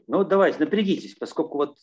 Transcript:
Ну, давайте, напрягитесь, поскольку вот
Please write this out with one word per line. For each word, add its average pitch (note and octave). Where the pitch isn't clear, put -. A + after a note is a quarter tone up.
Ну, F#3
давайте, F#3+
напрягитесь, F#3+
поскольку D3
вот C#3+